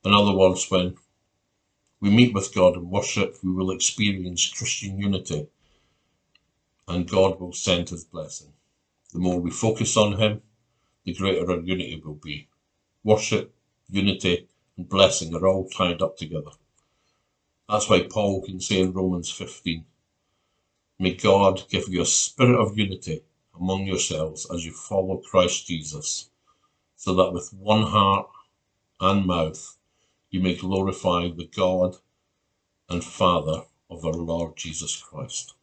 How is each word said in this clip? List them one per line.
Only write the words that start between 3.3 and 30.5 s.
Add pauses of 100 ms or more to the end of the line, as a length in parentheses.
we
will
experience
Christian
unity, (1400)
and
God
will
send
his
blessing. (640)
The
more
we
focus
on
him, (640)
the
greater
our
unity
will
be. (560)
Worship, (360)
unity, (280)
and
blessing
are
all
tied
up
together. (1160)
That's
why
Paul
can
say
in
Romans
fifteen, (1120)
"May
God
give
you
a
spirit
of
unity (340)
among
yourselves
as
you
follow
Christ
Jesus, (680)
so
that
with
one
heart (680)
and
mouth (520)
you
may